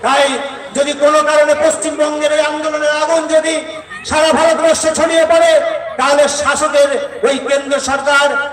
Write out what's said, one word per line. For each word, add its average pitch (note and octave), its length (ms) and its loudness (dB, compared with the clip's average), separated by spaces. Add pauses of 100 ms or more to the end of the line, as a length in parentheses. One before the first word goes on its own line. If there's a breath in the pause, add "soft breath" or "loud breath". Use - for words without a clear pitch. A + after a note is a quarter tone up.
তাই C#4 200 2 (520)
যদি C#4+ 160 0 (100)
কোনো D#4 160 4 (100)
কারণে D4+ 240 4 (100)
পশ্চিমবঙ্গের D4+ 760 -2
এই D#4 140 2
আন্দোলনের D4+ 500 -2
আগুন D#4+ 200 0 (140)
যদি D#4 180 2 (560)
সারা D#4 200 2 (100)
ভারতবর্ষে D#4+ 500 2 (100)
ছড়িয়ে E4 320 2
পড়ে, E4 200 4 (480)
তাহলে C#4+ 240 2 (160)
শাসকের C#4+ 500 0 (380)
ওই C#4 80 0 (140)
কেন্দ্র C#4 240 -2 (160)
সরকার C#4+ 380 2 (240)